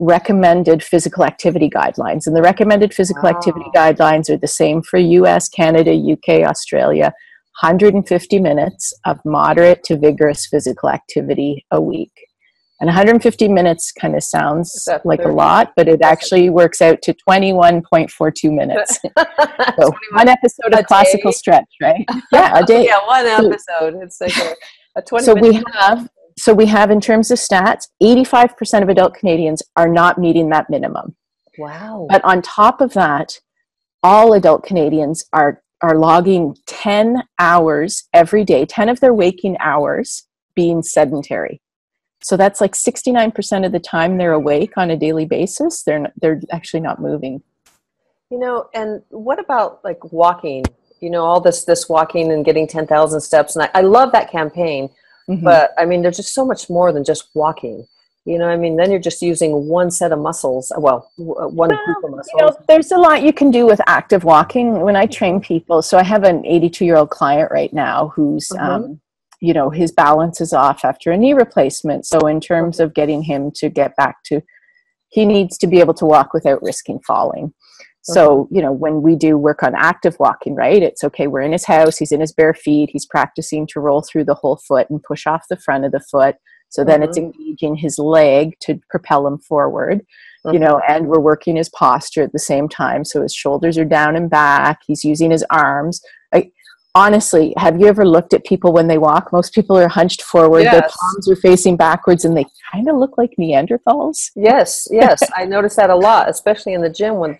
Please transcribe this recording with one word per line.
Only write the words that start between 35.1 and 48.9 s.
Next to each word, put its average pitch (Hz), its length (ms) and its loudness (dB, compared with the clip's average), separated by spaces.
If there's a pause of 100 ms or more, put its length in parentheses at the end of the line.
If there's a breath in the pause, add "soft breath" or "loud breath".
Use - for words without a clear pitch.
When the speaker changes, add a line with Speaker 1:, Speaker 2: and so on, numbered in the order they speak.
Speaker 1:
are, 147 300 0 (180)
are 160 160 0
logging 165 600 2 (100)
ten 220 560 -2 (180)
hours 165 720 0
every 170 320 4
day, 156 220 2
ten 208 220 -4
of 247 120 -2
their 254 140 4
waking 185 440 -2
hours 147 640 -4 (300)
being 170 280 -2
sedentary. 143 800 -4 (600)
So - 160 -4
that's, 196 240 2
like, 202 140 -2
sixty-nine 240 560 -2
percent 202 340 -4
of 185 60 -4
the 175 80 -4
time 170 400 -4
they're 175 140 0
awake 151 440 -2
on 180 140 -2
a 165 60 -4
daily 160 280 -4
basis, 196 600 -6
they're 151 220 -4
n-, - 140 -12
they're 160 200 -4 (100)
actually 165 300 -10
not 160 200 -8
moving. 143 420 -10 (880)
Speaker 2:
You 247 80 -10
know, 247 360 -8
and 214 360 -10